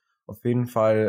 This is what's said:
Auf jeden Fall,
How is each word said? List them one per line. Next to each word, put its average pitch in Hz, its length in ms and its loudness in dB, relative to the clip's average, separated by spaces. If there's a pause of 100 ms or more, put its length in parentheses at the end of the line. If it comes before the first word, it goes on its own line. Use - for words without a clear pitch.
(280)
Auf - 160 -16
jeden 120 220 0
Fall, 110 300 2 (140)